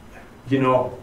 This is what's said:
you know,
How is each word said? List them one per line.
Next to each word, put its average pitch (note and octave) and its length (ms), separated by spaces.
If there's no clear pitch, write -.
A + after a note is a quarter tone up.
you C3+ 120
know, B2+ 420